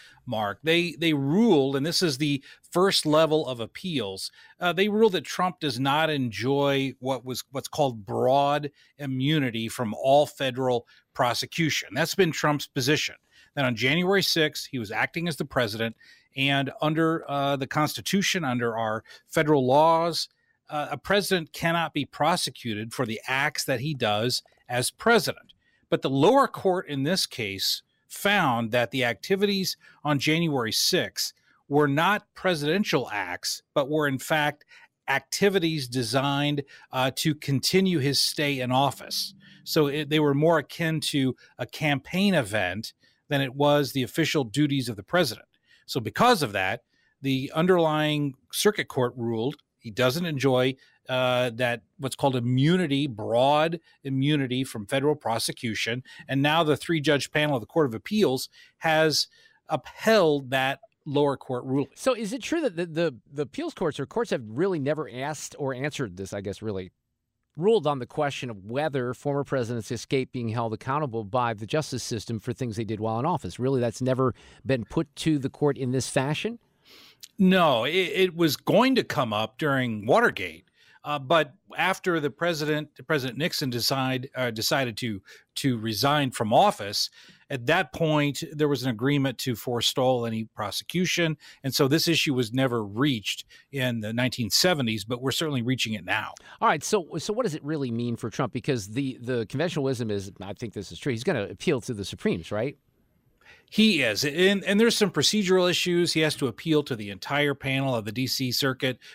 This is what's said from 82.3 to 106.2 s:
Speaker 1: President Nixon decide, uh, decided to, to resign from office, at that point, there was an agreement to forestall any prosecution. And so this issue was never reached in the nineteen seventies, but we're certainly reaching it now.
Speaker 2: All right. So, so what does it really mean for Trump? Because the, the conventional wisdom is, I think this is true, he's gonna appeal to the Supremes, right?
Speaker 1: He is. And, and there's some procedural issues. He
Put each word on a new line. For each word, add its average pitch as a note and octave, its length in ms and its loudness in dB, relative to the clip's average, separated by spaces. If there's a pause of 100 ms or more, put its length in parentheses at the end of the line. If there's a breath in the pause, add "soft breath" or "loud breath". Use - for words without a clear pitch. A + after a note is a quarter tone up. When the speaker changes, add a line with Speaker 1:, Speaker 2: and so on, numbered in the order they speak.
Speaker 1:
President C3+ 320 -2
Nixon D3+ 320 -2
decide, C3 680 -2
uh, B2+ 160 -2
decided A#2 460 -2
to, G#2+ 240 -6 (340 loud breath)
to B2+ 220 0
resign A#2+ 540 0
from G#2+ 200 -2
office, C3 580 2 (400 loud breath)
at B2+ 180 -8
that E3 260 2
point, D3+ 580 0
there D3+ 160 0
was C3+ 160 -2
an C3 60 -2
agreement C3 500 0
to B2 160 -4
forestall B2 680 0
any A2+ 200 -4
prosecution. D#3 920 -2 (260 loud breath)
And C3 100 -4
so C#3+ 140 2
this D#3 200 2
issue D#3 260 2
was B2 180 -2
never A#2+ 320 0
reached A2 640 -2 (260 soft breath)
in B2+ 300 -2
the G#2+ 100 -6
nineteen A#2 380 -2
seventies, A#2 560 0
but A#2+ 160 -6
we're C3 100 -2
certainly D3 300 -2
reaching A#2 320 -2
it F#2 100 -8
now. F#2 300 -4 (260 loud breath)
Speaker 2:
All A3 80 2
right. E3 160 2
So, F#3 240 0 (120)
so - 120 -4
what A3+ 120 -2
does D#3+ 120 -4
it - 80 -10
really C#3 280 -4
mean A#2 240 -4
for A2+ 140 -6
Trump? B2+ 220 -2
Because A#2 380 -2
the, C3 320 -4
the A#2+ 240 -4
conventional C#3+ 400 -2
wisdom A#2+ 260 -2
is, G2 200 -4 (100)
I G2 120 -10
think G#2 200 -12
this G2+ 180 -10
is E2+ 80 -14
true, D3 120 -4
he's A#2 120 -4
gonna C#3 200 0
appeal A2+ 380 -2
to B2+ 120 -6
the G2+ 100 -6
Supremes, F#2+ 480 -4
right? A2+ 240 -4 (920 soft breath)
Speaker 1:
He G#3+ 320 4
is. G#2+ 220 2
And, F3+ 400 2
and G3+ 160 2
there's A3+ 160 6
some G3+ 160 2
procedural F#3 580 2
issues. F3 440 2
He D#3 80 2